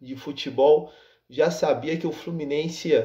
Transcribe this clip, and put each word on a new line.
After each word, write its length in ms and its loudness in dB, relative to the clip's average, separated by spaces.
de 140 -14
futebol, 800 2
já 220 0
sabia 460 0
que 100 -4
o 60 -4
Fluminense, 800 -6